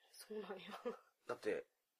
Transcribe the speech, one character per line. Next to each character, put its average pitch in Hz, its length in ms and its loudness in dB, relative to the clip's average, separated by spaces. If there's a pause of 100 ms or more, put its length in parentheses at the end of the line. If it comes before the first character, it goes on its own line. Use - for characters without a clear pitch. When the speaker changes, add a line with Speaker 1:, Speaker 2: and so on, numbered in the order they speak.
(120)
Speaker 1:
そ - 240 -8
う 214 40 0
な 196 100 -2
ん 190 80 -2
や。 - 0 - (680)
Speaker 2:
だ 120 80 2
っ - 20 -2
て、 95 280 4 (340)